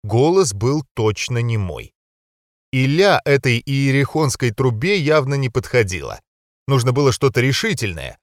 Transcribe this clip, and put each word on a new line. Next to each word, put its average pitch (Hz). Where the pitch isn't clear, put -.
Голос 139
был 127
точно 110
не 117
мой. 85
И 131
"ля" 170
этой 131
иерихонской 139
трубе 131
явно 143
не 135
подходило. 92
Нужно 127
было 139
что-то 131
решительное 117